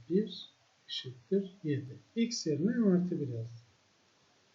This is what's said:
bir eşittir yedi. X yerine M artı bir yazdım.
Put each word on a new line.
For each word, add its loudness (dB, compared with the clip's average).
bir 0
eşittir -4
yedi. -4
X 0
yerine 2
M 6
artı 4
bir -4
yazdım. -8